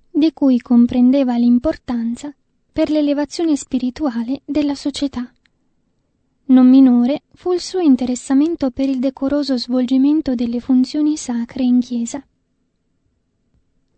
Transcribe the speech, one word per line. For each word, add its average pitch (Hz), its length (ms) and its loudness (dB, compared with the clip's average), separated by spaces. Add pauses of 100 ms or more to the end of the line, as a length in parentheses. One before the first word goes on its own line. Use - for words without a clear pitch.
(160)
di 311 180 2
cui 262 260 0
comprendeva 247 800 2
l'importanza 240 960 -2 (380)
per 311 180 -2
l'elevazione 294 680 -2
spirituale 247 880 -6
della 285 320 -2
società. 277 560 -8 (1120)
Non 254 220 6
minore 254 560 4 (100)
fu - 180 -6
il 359 100 -2
suo - 180 -6
interessamento 269 920 0
per 269 180 -4
il 269 100 -4
decoroso 269 580 -2
svolgimento 262 760 0
delle 240 240 -4
funzioni 302 560 0
sacre 240 480 -6
in 247 160 2
chiesa. 240 460 -6 (1700)